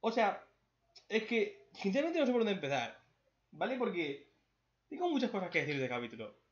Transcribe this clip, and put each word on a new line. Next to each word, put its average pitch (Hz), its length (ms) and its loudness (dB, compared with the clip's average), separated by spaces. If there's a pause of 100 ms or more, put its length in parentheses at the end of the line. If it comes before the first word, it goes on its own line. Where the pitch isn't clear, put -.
O 226 120 2
sea, 214 320 2 (640)
es 220 160 2
que, 214 480 0
sinceramente, 302 480 0
no 277 60 4
sé 247 60 4
por 240 100 4
dónde 208 100 2
empezar, 135 500 -2 (500)
¿vale? 220 260 -2
Porque 175 520 -2 (600)
tengo 349 180 -2
muchas 254 220 0
cosas 190 180 -4
que 170 120 0
decir 143 200 -2
de 127 80 -2
capítulo. 113 480 -8 (160)